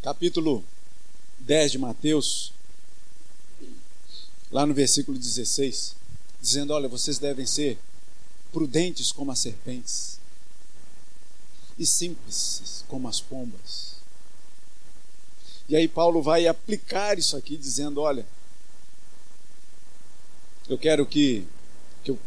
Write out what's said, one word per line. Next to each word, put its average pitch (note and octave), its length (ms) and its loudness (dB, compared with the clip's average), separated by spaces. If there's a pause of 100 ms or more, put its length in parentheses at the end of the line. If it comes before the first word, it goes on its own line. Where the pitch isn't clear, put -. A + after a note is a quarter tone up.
Capítulo D#3 600 2 (720)
dez D3 340 4
de C3 60 0
Mateus, C3+ 720 2 (2000)
lá C#3 140 2
no D3 80 2
versículo C3+ 460 4
dezesseis, B2 760 0 (460)
dizendo: C#3+ 320 2
"Olha, C#3+ 160 2
vocês B2 300 0
devem C3+ 260 0
ser C#3 340 0 (760)
prudentes D#3 600 2
como C#3 180 0
as B2 80 0
serpentes - 800 0 (1600)
e E3+ 60 0
simples - 1040 0
como B2+ 200 -2
as - 120 0
pombas." - 760 -2 (1700)
E D3+ 80 4
aí E3 100 4
Paulo E3 360 4
vai E3 240 4
aplicar G3+ 720 0
isso D3 180 0
aqui, C#3+ 200 -2
dizendo: C#3+ 440 -2
"Olha, C#3 260 0 (2500)
eu C3+ 100 2
quero D3 260 4
que, B2+ 420 4 (560)
que - 80 0
eu B2 160 0